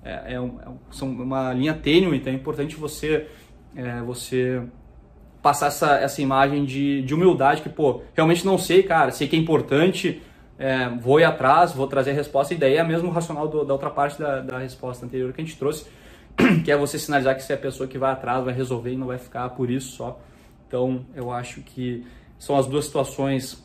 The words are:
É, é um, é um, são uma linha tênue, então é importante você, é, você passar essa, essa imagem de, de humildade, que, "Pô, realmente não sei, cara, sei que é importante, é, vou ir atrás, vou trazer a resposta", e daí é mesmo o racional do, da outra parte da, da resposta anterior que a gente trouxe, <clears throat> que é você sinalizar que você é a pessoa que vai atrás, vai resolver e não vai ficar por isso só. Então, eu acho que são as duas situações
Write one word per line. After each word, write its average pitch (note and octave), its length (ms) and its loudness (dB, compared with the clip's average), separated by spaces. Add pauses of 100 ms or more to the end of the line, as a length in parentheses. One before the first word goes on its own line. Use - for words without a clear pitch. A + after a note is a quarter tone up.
É, - 300 -12
é B2 80 -6
um, B2 240 -10
é - 40 -18
um, B2+ 80 -16 (120)
são - 200 -8
uma B2+ 440 -4
linha C#3+ 220 0
tênue, D#3+ 420 4
então C3 160 -4
é - 20 -2
importante C#3+ 400 -6
você, D3+ 520 -4 (480)
é, A#2+ 260 -8
você B2+ 640 -4 (760)
passar D3 280 2
essa, C#3+ 300 2
essa C#3 260 0
imagem C#3 420 2
de, C#3 380 -2
de C3 100 -2
humildade, D3+ 480 4
que, - 80 -8
"Pô, C#3 320 0 (140)
realmente D#3+ 280 4
não F#3+ 140 2
sei, F3+ 240 6
cara, D#3+ 300 4
sei D3+ 160 -4
que - 80 0
é D#3+ 40 4
importante, D#3+ 840 2 (340)
é, C3 320 -2
vou B2 300 4
ir E3 40 10
atrás, D#3+ 480 6
vou C3+ 140 -2
trazer C3+ 260 0
a - 40 0
resposta", D3 400 0
e - 20 -6
daí C#3 180 4
é E3 80 4
mesmo E3 260 0
o - 20 -4
racional D#3+ 360 -4
do, D3+ 160 -2
da C#3 100 0
outra C#3+ 180 -4
parte C#3+ 260 -2
da, C#3+ 240 -4
da B2+ 160 -8
resposta B2+ 480 -10
anterior B2+ 280 -6
que D#3 80 -10
a - 20 -4
gente D#3+ 140 -12
trouxe, D#3 280 -4 (400)
<clears throat> E3 400 4
que D3+ 60 2
é D3 40 6
você C#3+ 220 0
sinalizar C3+ 380 2
que C3 80 -12
você - 100 -4
é - 20 -2
a - 40 -6
pessoa C3+ 280 -6
que C3+ 120 -10
vai C3+ 120 0
atrás, B2+ 320 -2
vai B2+ 120 -4
resolver B2 360 -4
e C3 60 -6
não C3 100 -6
vai B2+ 120 -6
ficar B2 300 -8
por B2 200 -4
isso - 260 -4
só. A#2+ 240 -10 (480)
Então, B2+ 380 -2 (100)
eu B2 160 -8
acho B2 300 -10
que B2 440 -8 (340)
são C#3 180 0
as C3 80 4
duas C#3+ 200 -2
situações C3+ 800 -4